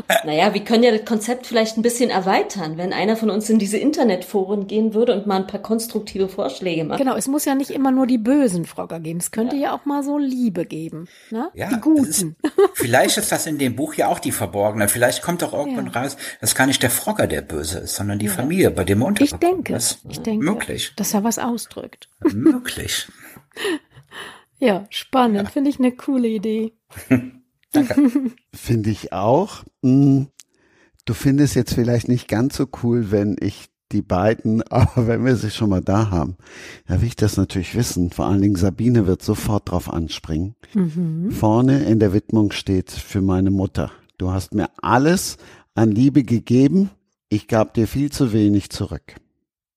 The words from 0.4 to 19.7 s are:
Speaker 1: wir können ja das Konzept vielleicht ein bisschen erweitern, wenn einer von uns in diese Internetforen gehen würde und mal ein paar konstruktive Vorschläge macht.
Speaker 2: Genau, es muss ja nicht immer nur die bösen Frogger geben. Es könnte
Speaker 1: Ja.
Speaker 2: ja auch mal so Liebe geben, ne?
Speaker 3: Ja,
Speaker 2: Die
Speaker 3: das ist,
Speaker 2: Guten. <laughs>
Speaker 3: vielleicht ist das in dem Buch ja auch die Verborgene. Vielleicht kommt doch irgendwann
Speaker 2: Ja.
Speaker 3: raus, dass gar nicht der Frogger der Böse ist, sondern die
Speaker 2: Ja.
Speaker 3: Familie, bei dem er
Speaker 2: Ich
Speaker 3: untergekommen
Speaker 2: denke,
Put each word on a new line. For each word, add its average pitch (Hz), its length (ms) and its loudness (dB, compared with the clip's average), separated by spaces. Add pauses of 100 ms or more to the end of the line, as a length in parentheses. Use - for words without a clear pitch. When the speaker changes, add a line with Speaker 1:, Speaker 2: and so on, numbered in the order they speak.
Speaker 1:
wir 202 100 -4
können 226 200 4
ja 240 80 6
das 214 140 0
Konzept 233 420 -2
vielleicht 220 300 0
ein 226 40 2
bisschen 233 280 2
erweitern, 190 680 -2
wenn 180 160 -4
einer 202 240 0
von 220 120 0
uns 208 200 -2
in 220 100 6
diese 202 180 0
Internetforen 202 920 0
gehen 214 260 0
würde 226 200 2
und 202 140 -4
mal 190 100 0
ein 190 100 -2
paar 202 140 -10
konstruktive 208 680 -4
Vorschläge 185 540 -4
macht. - 160 -2
Speaker 2:
Genau, 262 160 0
es 214 120 -6
muss 285 180 -2
ja 277 100 0
nicht 269 160 -2
immer 269 200 0
nur 262 160 2
die 254 120 2
bösen 220 460 2
Frogger 175 340 -10
geben. 165 200 -8
Es - 120 -6
könnte 240 240 -2
Speaker 1:
Ja. 277 80 -2
Speaker 2:
ja 392 120 -2
auch - 100 -10
mal 285 180 -2
so 285 140 -2
Liebe 247 480 -2
geben, 160 420 -10 (240)
ne? 240 220 -6
Speaker 3:
Ja, 135 160 -6
Speaker 2:
Die 247 60 -2
Speaker 3:
das 285 320 4
ist, 165 140 -2
Speaker 2:
Guten. 160 140 -6 (220)
<laughs> 381 180 4
Speaker 3:
vielleicht 139 420 2
ist - 140 -2
das 160 160 -2
in 156 100 -4
dem 131 180 0
Buch 143 200 -4
ja 131 120 0
auch 170 120 0
die 143 120 -4
Verborgene. 104 580 0
Vielleicht 120 320 0
kommt 170 200 -4
doch 151 120 -4
irgendwann 131 400 -4
Speaker 2:
Ja. 120 80 -2
Speaker 3:
raus, 139 160 -6 (240)
dass - 140 0
gar 135 120 4
nicht 135 160 2
der 120 80 2
Frogger 208 360 0
der 73 140 -4
Böse 80 380 -6
ist, - 160 -8
sondern 101 240 -4
die 107 80 -2
Speaker 2:
Ja. 101 40 -2
Speaker 3:
Familie, 139 400 2
bei 98 120 0
dem 101 180 2
er - 40 2
Speaker 2:
Ich - 20 0
Speaker 3:
untergekommen 294 480 2
Speaker 2:
denke, 311 200 -4